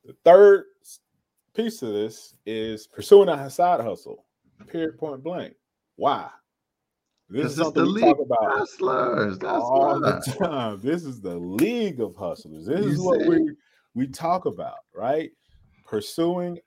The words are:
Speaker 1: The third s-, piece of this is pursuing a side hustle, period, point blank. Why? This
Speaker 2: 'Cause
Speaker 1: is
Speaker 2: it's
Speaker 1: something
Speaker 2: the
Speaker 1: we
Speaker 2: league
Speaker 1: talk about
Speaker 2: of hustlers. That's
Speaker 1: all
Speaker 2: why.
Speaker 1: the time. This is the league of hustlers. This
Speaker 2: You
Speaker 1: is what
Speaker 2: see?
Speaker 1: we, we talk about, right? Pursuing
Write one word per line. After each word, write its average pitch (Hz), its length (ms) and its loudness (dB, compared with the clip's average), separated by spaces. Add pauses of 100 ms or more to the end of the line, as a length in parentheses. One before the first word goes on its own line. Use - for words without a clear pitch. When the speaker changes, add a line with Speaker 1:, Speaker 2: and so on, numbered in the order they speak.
Speaker 1:
The - 100 -20 (100)
third 196 400 10 (160)
s-, - 180 -20 (540)
piece 226 280 -6
of 110 120 -6
this 110 420 -8 (100)
is 110 420 -8
pursuing 185 420 6
a 139 200 -4
side 175 320 0
hustle, - 440 -10 (420)
period, 160 300 -6
point 139 260 -10
blank. 160 320 -10 (420)
Why? 127 320 -2 (1000)
This 113 140 -2
Speaker 2:
'Cause 123 100 -2
Speaker 1:
is 131 60 -10
Speaker 2:
it's 165 60 2
Speaker 1:
something 156 160 0
Speaker 2:
the 170 40 4
Speaker 1:
we 185 60 2
Speaker 2:
league 214 140 2
Speaker 1:
talk - 140 6
about 233 220 -2
Speaker 2:
of - 180 0
hustlers. - 800 -4
That's - 240 -4
Speaker 1:
all 139 360 2
Speaker 2:
why. - 20 -
Speaker 1:
the 117 380 -2
time. 127 420 -4
This 156 240 -4
is 123 160 -12
the 87 160 -8
league 151 640 -4
of 101 140 -6
hustlers. 80 500 -10
This 165 200 -2
Speaker 2:
You - 80 0
Speaker 1:
is 147 60 -2
what 180 200 0
Speaker 2:
see? - 80 -2
Speaker 1:
we, 320 280 2 (400)
we - 120 -2
talk 175 380 -4
about, 90 340 -8 (140)
right? 135 380 -4 (560)
Pursuing 170 800 -4